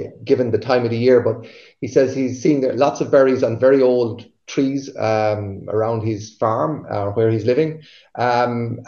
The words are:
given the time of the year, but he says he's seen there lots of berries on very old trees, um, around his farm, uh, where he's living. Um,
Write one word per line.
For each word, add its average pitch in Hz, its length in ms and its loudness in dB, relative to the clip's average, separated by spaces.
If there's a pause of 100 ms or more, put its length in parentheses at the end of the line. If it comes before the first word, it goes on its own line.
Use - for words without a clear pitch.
(240)
given 127 260 2
the 107 80 0
time 123 260 0
of 113 60 0
the 117 80 -4
year, 123 240 6
but - 240 -4 (340)
he 135 80 -8
says 131 260 2
he's 131 280 -4
seen 147 180 2
there 127 140 0
lots 139 260 0
of 123 100 -4
berries 131 320 4
on 113 160 -2
very 135 220 4
old 123 460 0 (220)
trees, 135 480 -2
um, 107 720 -2
around 110 340 -2
his 107 320 -6
farm, 131 560 -2
uh, 104 220 -4
where 113 180 2
he's 110 140 -2
living. 151 360 0 (360)
Um, 120 720 -2